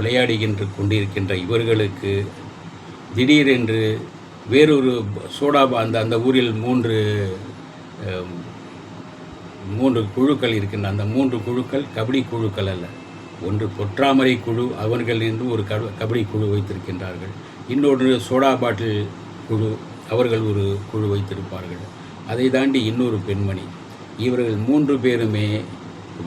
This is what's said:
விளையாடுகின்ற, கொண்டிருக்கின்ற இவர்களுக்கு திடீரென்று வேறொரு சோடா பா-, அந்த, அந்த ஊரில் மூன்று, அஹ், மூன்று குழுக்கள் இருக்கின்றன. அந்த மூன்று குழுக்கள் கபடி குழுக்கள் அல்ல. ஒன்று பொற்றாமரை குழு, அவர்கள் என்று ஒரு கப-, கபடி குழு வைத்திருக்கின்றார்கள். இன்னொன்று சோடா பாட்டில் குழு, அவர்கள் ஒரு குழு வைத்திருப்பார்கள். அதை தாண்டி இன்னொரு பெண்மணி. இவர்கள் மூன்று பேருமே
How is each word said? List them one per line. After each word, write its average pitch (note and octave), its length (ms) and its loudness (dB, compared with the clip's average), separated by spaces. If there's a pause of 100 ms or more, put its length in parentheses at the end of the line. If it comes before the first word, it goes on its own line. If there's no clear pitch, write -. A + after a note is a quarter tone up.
விளையாடுகின்ற, A2 680 2 (140)
கொண்டிருக்கின்ற G2+ 540 0
இவர்களுக்கு G#2 920 0 (880)
திடீரென்று A#2+ 840 4 (500)
வேறொரு C3 540 6 (360)
சோடா C#3+ 280 6
பா-, B2 60 2
அந்த, A2+ 260 2
அந்த A2+ 200 2
ஊரில் B2 320 4
மூன்று, A2 760 2 (800)
அஹ், F2+ 160 -6 (1500)
மூன்று A#2+ 280 2 (100)
குழுக்கள் B2+ 380 2
இருக்கின்றன. G2+ 480 -2
அந்த G#2 40 0
மூன்று B2 380 0
குழுக்கள் B2 400 -2 (120)
கபடி B2 340 0
குழுக்கள் G#2 380 -2
அல்ல. F2+ 180 -4 (600)
ஒன்று G#2 320 -2
பொற்றாமரை C3 640 4
குழு, A#2+ 400 -2
அவர்கள் A2+ 400 0
என்று A2+ 320 0
ஒரு G#2 180 0
கப-, G#2+ 200 -2 (100)
கபடி A2+ 320 0
குழு G#2+ 140 0
வைத்திருக்கின்றார்கள். F#2+ 880 -4 (360)
இன்னொன்று C3 600 4
சோடா C3 300 4
பாட்டில் A2 460 0 (420)
குழு, G#2+ 280 0 (340)
அவர்கள் A2+ 320 2
ஒரு G2+ 360 0 (140)
குழு G#2+ 240 0
வைத்திருப்பார்கள். F#2 680 -6 (440)
அதை B2 220 2
தாண்டி C3 340 4
இன்னொரு A2+ 420 0
பெண்மணி. G2 360 -2 (580)
இவர்கள் A#2+ 360 2
மூன்று C3+ 440 2
பேருமே A2 600 2 (640)